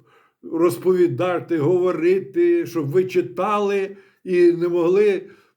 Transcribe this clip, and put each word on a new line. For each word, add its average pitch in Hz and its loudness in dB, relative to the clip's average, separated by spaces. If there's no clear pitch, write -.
розповідати, 170 0
говорити, 175 0
щоб 151 -6
ви 185 0
читали 196 -2
і 175 4
не 170 -2
могли, 185 2